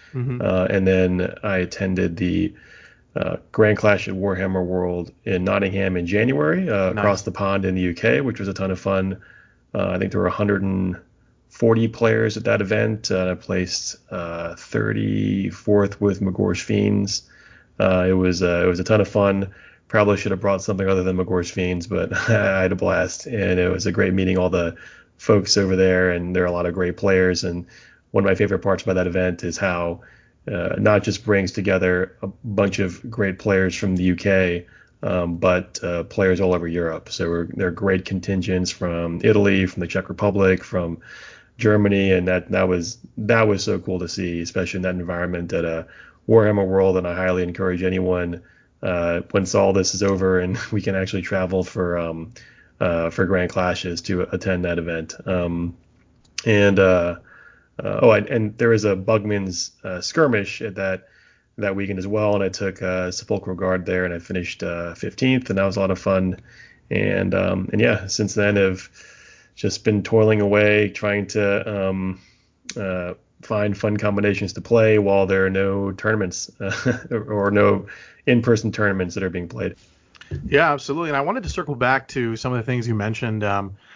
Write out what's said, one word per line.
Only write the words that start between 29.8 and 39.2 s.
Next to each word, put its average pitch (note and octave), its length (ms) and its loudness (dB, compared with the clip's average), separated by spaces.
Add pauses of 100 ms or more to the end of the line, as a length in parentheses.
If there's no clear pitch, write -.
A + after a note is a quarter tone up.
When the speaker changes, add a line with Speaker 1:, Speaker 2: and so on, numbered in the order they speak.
Speaker 2:
uh, F2+ 320 -4
not G#2 240 4
just - 220 -4
brings G2 260 2
together F#2 720 0
a G#2 60 -8 (160)
bunch G2+ 340 0
of F#2+ 320 -6
great G2 300 -2
players F#2+ 340 2
from F#2+ 220 -2
the F2+ 80 0
U F2+ 100 4
K, F2+ 500 2 (380)
um, F2 360 -2
but, F2+ 440 0
uh, F2 220 -4
players F#2+ 360 2
all F2+ 140 2
over E2+ 140 -2
Europe. E2 400 -4
So F2+ 200 -4
we're, E2+ 180 -2
there F#2+ 200 -4
are E2+ 60 -2
great F#2+ 320 0
contingents F#2 640 -2
from E2+ 540 -4